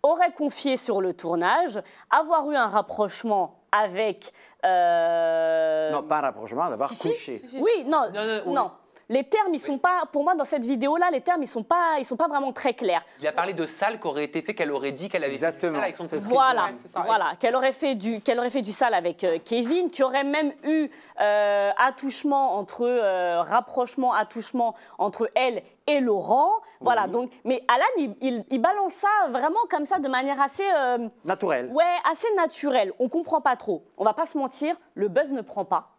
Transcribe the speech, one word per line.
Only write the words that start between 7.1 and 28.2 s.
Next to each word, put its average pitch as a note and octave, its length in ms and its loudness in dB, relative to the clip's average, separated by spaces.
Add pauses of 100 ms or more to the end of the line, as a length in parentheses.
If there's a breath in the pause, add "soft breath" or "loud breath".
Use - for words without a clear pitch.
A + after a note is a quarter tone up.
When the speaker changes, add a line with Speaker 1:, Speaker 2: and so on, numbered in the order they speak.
Speaker 3:
Si, B3+ 100 -16
si. C4 120 -10
Speaker 1:
Oui, F#4 260 2
non, C#4 280 0
Speaker 4:
Non, G#3 120 -4
non, A3 200 -2
oui. - 60 -2
Speaker 1:
non. A#3+ 180 0 (380 soft breath)
Les C4 160 0
termes, G4+ 280 0
ils D4 80 -2
sont C#4+ 140 -4
Speaker 4:
Oui. C4+ 40 -6
Speaker 1:
pas, F4+ 320 2
pour C#4+ 140 0
moi, F4+ 100 4
dans D4 120 -2
cette C4+ 180 -2
vidéo-là, C#4 480 2
les C4 80 -2
termes, F4 220 0
ils B3 60 -6
sont A3 160 -6
pas, E4+ 340 2
ils C4 60 -4
sont B3+ 120 -6
pas E4 120 0
vraiment C#4 240 -2
très B3+ 200 -2
clairs. F#3+ 300 -2 (180 loud breath)
Speaker 4:
Il C#3+ 60 -4
a D3+ 60 0
parlé F3+ 200 -2
de D#3+ 140 -4
sale G#3+ 340 -4
qui - 60 -8
aurait D3 180 -2
été D3 160 -4
fait, G#3+ 140 -6
qu'elle D#3+ 160 -2
aurait C#3 220 -2
dit D#3+ 180 -10
qu'elle E3+ 140 -2
avait C#3 100 -2
fait C3+ 60 -8
du D3+ 40 -2
Speaker 2:
Exactement. D#3+ 300 -2
Speaker 4:
sale C#3+ 80 -2
avec E3+ 140 -4
son F3 100 -10
Speaker 2:
C'est D#3+ 100 -6
ce D3 60 -4
Speaker 4:
petit G3+ 80 -8
Speaker 2:
que B3 40 2
Speaker 1:
Voilà, C4 320 4
Speaker 3:
Ouais, E3+ 80 -4
c'est - 140 -20
ça. F3+ 160 -6
Speaker 1:
voilà, G3+ 340 2
qu'elle A#3 160 2
aurait C4 180 2
fait C4+ 220 -2
du, G#3+ 280 -6
qu'elle C4+ 160 2
aurait B3 100 -2
fait B3+ 140 -2
du G#3 100 -6
sale A#3 220 2
avec, F3 300 -2
euh, E3+ 200 2
Kevin, C4 460 0
qu'il - 100 -6
y C4+ 40 6
aurait C4 200 0
même C#4+ 280 0 (120)
eu, D4+ 240 0 (320 loud breath)
euh, G#3 560 2
attouchement C4+ 800 0
entre, G#3 300 -4
euh, F#3 560 2
rapprochement, B3 720 0
attouchement A3+ 600 -2 (220 loud breath)
entre G#3 380 -2
elle B3 280 0 (260 soft breath)
et D4 120 4
Laurent. A#3+ 500 2 (300 loud breath)
Voilà, A3 260 2
Speaker 2:
Mhm. F#3 60 -6
Speaker 1:
donc, B3 200 -4 (120)
mais B3 240 0
Alan, B3+ 160 4 (140)
il, C4+ 240 0